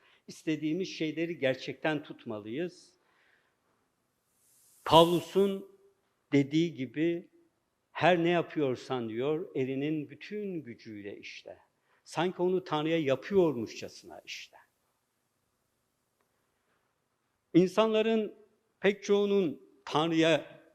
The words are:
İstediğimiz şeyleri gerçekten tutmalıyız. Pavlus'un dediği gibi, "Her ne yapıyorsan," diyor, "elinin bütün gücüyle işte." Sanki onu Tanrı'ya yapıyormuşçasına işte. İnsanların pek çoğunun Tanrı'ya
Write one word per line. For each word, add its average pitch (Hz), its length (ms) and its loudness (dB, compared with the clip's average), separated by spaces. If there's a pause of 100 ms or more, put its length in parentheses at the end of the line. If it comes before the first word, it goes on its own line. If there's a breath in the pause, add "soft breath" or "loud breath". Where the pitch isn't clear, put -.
(280 soft breath)
İstediğimiz 156 640 -4
şeyleri 160 500 -6
gerçekten 135 640 -2
tutmalıyız. 117 960 -10 (1900)
Pavlus'un 175 960 4 (520)
dediği 143 420 2
gibi, 151 560 -4 (600)
"Her 170 320 4
ne 170 60 2
yapıyorsan," 135 800 -2
diyor, 135 460 -4
"elinin 139 540 -4
bütün 190 540 -10
gücüyle 107 540 -14
işte." - 400 -18 (460)
Sanki 180 380 -4
onu 180 220 0
Tanrı'ya 160 360 0
yapıyormuşçasına 131 1300 -2
işte. - 320 -16 (3000)
İnsanların 214 800 2 (440)
pek 202 240 0
çoğunun 202 580 2 (240)
Tanrı'ya 160 760 2 (120)